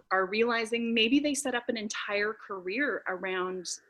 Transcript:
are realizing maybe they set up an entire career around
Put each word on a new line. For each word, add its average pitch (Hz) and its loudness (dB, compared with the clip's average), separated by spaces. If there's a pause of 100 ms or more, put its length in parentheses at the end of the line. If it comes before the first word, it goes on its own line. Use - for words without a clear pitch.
(100)
are 190 4
realizing 233 0
maybe 233 6
they 294 2
set 254 -2
up 240 -2
an 240 0
entire 208 -2 (120)
career 196 -2
around 185 -2 (240)